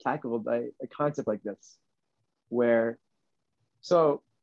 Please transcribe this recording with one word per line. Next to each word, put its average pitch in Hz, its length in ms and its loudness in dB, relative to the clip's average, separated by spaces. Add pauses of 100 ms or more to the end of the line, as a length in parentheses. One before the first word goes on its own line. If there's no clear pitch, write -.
tackled 120 460 -4
a, 120 200 -2 (140)
a - 60 -10
concept 147 400 -4
like 107 160 -4
this, - 340 -12 (680)
where, 117 500 2 (840)
so 160 400 2 (220)